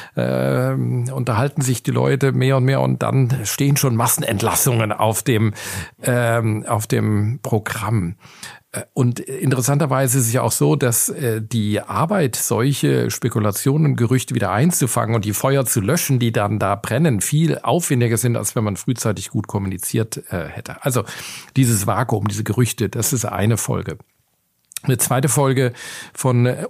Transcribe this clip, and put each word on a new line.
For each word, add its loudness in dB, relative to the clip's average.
ähm, 0
unterhalten -2
sich -2
die -6
Leute 2
mehr 2
und 2
mehr 2
und 0
dann 2
stehen 0
schon 2
Massenentlassungen 2
auf 0
dem, 2
ähm, 0
auf 0
dem 0
Programm. -2
Äh, -10
und 0
interessanterweise 0
ist 2
es -2
ja 2
auch 0
so, 2
dass, 0
äh, -4
die -2
Arbeit, 0
solche 0
Spekulationen, 0
Gerüchte 0
wieder 0
einzufangen 2
und 0
die -2
Feuer 2
zu 0
löschen, 2
die 2
dann 0
da 0
brennen, 0
viel 2
aufwendiger 0
sind, 0
als -4
wenn 0
man -2
frühzeitig -2
gut -4
kommuniziert, -4
äh, -4
hätte. -14
Also 0
dieses 2
Vakuum, 0
diese -4
Gerüchte, 0
das -4
ist -2
eine 2
Folge. -4
Eine 2
zweite 2
Folge 2
von, 2
äh, 0